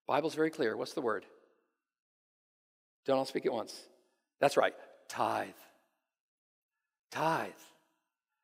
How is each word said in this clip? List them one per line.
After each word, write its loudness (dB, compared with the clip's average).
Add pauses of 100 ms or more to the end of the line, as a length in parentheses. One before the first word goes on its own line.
Bible's 2
very 2
clear. 0
What's -6
the -2
word? -2 (1800)
Don't 2
all 0
speak -6
at 2
once. -8 (500)
That's 4
right. 4 (340)
Tithe. -2 (1600)
Tithe. -2 (920)